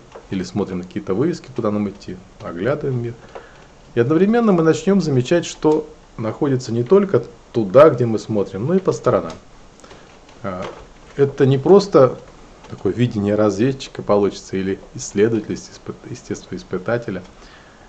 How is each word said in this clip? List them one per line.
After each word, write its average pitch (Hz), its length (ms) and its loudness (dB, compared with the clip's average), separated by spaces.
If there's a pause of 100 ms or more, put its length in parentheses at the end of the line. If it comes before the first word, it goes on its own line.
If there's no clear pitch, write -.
(300)
или 95 140 -4
смотрим 92 360 -4
на 87 40 -8
какие-то 101 300 -8
вывески, 156 420 -4
куда 110 160 -2
нам 104 180 -2
идти, 92 280 -14 (240)
оглядываем 120 600 -4
мир. 120 120 -8 (800)
И 120 60 0
одновременно 196 540 4
мы 165 100 2
начнём 170 380 2
замечать, 156 440 0
что 156 420 0 (300)
находится 127 540 -2
не 117 120 -2
только 127 400 2 (320)
туда, 117 340 6
где 127 160 0
мы 110 140 -2
смотрим, 101 480 -4
но 175 80 0
и 190 40 2
по 175 120 0
сторонам. 98 400 -2 (1120)
А, 95 220 -6 (500)
это 139 300 2
не 135 120 4
просто 160 600 4 (520)
такое 101 220 -4
видение 104 440 0
разведчика 107 680 -2
получится 101 560 -2
или 95 200 -4 (160)
исследователя, 107 640 -2
испы-, - 400 -16 (140)
естественно, - 480 -12
испытателя. 98 680 -6 (640)